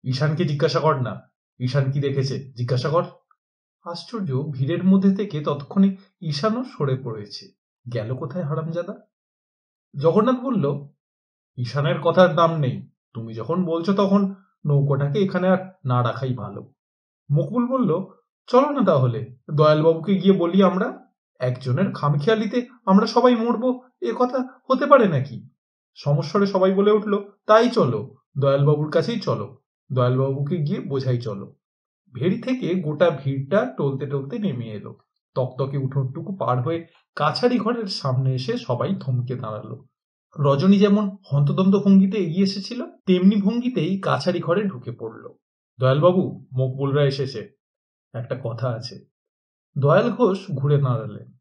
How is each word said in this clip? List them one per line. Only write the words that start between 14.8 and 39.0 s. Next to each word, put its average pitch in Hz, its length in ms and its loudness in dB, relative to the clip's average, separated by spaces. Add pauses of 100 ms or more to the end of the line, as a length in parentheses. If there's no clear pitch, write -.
এখানে 185 300 0
আর 185 240 0 (120)
না 123 180 0
রাখাই 120 320 -2
ভালো।" 101 380 -12 (600)
মকবুল 214 340 0
বলল, 190 380 -2 (440)
"চলো 277 220 4
না 269 140 0
তাহলে, 127 520 0 (180)
দয়ালবাবুকে 156 600 4
গিয়ে 180 200 4
বলি 175 280 2
আমরা, 185 500 -2 (280)
একজনের 127 520 -2
খামখেয়ালিতে 214 760 0 (180)
আমরা 202 200 6
সবাই 247 280 4
মরবো, 233 460 0 (200)
এ - 180 -4
কথা 254 420 -2 (100)
হতে 262 160 2
পারে 254 220 8
নাকি?" 127 400 -4 (460)
সমস্বরে 165 520 0
সবাই 190 280 2
বলে 208 160 4
উঠল, 208 400 0 (160)
"তাই 233 240 6
চলো, 117 440 0 (240)
দয়ালবাবুর 143 520 2
কাছেই 175 300 0
চলো, 104 420 -6 (300)
দয়ালবাবুকে 135 640 0
গিয়ে 170 240 -2
বোঝাই 131 400 -2
চলো।" 98 340 -10 (600)
ভেড়ি 165 260 -2
থেকে 196 340 -4
গোটা 165 360 0
ভিড়টা 156 680 -2
টলতে 139 280 -4
টলতে 139 320 -8
নেমে 131 260 -6
এলো, 107 340 -14 (360)
তকতকে 135 440 -4
উঠোনটুকু 139 580 -6
পার 127 260 -2
হয়ে 165 240 -4 (300)
কাছারি 220 420 0
ঘরের 220 280 -2
সামনে 131 480 -2
এসে 226 240 -4
সবাই 127 420 -2